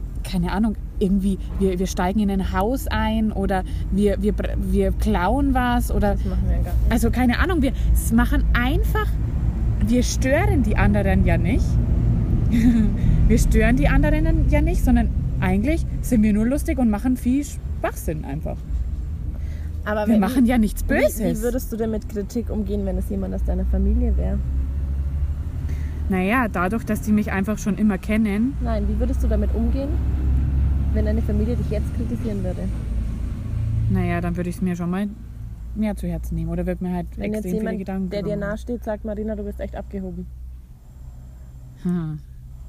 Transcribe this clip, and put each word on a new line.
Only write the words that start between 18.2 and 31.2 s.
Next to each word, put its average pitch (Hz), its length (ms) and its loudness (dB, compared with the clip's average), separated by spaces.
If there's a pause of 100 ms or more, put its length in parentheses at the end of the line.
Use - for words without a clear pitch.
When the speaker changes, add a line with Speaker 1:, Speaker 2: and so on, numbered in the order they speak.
Speaker 1:
einfach. 143 320 -6 (1300)
Speaker 2:
Aber 214 240 -2
Speaker 1:
Wir 226 60 4
Speaker 2:
wenn, 214 80 4
Speaker 1:
machen 233 240 4
ja 247 120 4
nichts 214 260 0
Speaker 2:
wie, - 40 -2
Speaker 1:
Böses. 508 320 2
Speaker 2:
wie 208 240 0
würdest 247 300 -4
du - 40 -6
denn 220 140 -2
mit 214 160 -4
Kritik 208 420 -6
umgehen, 202 360 -2
wenn 185 120 -2
es 190 120 -4
jemand 190 260 -4
aus 190 80 -2
deiner 185 220 0
Familie 202 500 2
wäre? 196 240 0 (1700)
Speaker 1:
Naja, 196 400 2
dadurch, 190 380 -2
dass - 160 -2
die 214 100 0
mich 214 220 2
einfach 202 240 -2
schon 196 200 -4
immer 214 200 2
kennen. 214 640 0
Speaker 2:
Nein, 220 260 0
wie 208 100 0
würdest 262 260 0
du 233 40 2
damit 208 260 2
umgehen, 269 360 0 (1040)
wenn 214 120 2
deine 214 160 0